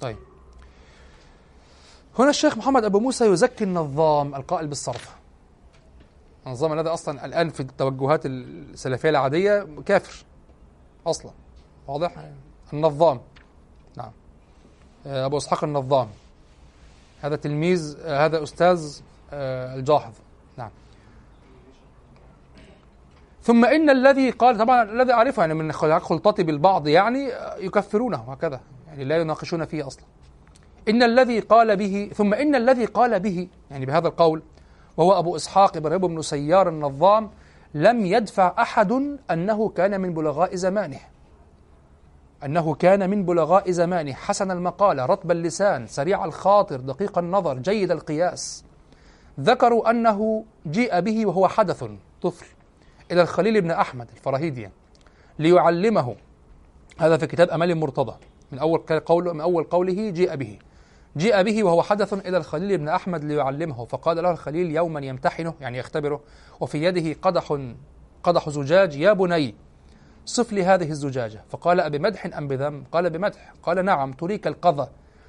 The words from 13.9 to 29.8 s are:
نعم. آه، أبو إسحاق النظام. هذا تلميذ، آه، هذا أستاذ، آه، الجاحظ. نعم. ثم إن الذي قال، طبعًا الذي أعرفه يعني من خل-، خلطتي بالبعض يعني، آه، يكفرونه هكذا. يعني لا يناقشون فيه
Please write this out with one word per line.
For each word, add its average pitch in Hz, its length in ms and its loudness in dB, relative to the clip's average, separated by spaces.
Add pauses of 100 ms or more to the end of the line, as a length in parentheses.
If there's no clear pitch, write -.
نعم. - 140 -14 (960)
آه، 135 200 -4
أبو 143 100 -2
إسحاق 165 280 -2
النظام. 135 440 0 (1120)
هذا 147 140 -4
تلميذ، 151 640 -2
آه، 151 260 0
هذا 156 160 0
أستاذ، 160 580 0 (320)
آه، 131 420 -8
الجاحظ. 131 380 0 (440)
نعم. 117 140 -12 (2750)
ثم 233 220 6
إن 311 260 4
الذي 262 400 6
قال، 233 280 4
طبعًا 240 240 4
الذي 233 300 0
أعرفه 233 280 2
يعني 160 140 2
من 156 180 -4
خل-، 160 280 2
خلطتي 202 420 0
بالبعض 156 460 2
يعني، 226 460 2
آه، - 220 -10
يكفرونه 208 600 -2
هكذا. 131 440 -8 (260)
يعني 143 180 -12
لا 147 120 0
يناقشون 160 480 -4
فيه 147 220 -8